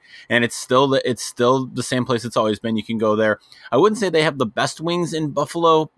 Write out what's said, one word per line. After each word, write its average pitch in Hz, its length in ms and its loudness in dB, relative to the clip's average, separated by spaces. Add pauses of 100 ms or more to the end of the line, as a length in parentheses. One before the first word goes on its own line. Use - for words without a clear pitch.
(300)
and 120 140 2
it's - 120 -4
still 131 320 2
the, 131 180 0
it's 123 160 -2
still 131 440 0
the 123 160 -6
same 123 240 -2
place 120 180 -2
it's 120 140 -4
always 107 200 0
been. 113 200 -4
You 104 60 -6
can 113 120 -6
go 107 180 0
there. 107 240 2 (320)
I 120 60 2
wouldn't 208 220 4
say 196 100 -2
they 160 140 2
have 147 160 0
the 127 80 0
best 123 340 -4
wings 170 320 -4
in 156 200 -4
Buffalo, 160 640 2